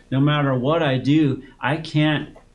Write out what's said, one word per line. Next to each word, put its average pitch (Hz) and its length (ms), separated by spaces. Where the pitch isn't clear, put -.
no 131 100
matter 143 380
what 147 240
I 135 160
do, 139 460
I 135 180
can't 151 580